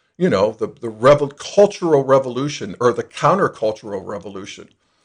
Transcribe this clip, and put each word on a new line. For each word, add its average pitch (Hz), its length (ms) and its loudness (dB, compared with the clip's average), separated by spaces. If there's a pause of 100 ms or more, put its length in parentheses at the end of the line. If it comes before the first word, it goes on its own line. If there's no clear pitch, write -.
(180)
you 175 120 0
know, 104 220 0
the, 107 160 -6
the - 240 -12
revo-, 139 440 2
cultural 180 680 2
revolution 131 760 -2
or 120 140 4
the 113 100 -6
countercultural 113 1040 -2
revolution 98 640 -12 (360)